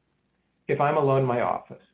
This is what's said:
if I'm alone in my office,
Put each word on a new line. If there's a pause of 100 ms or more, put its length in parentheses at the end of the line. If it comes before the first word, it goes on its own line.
(680)
if
I'm
alone
in
my
office, (120)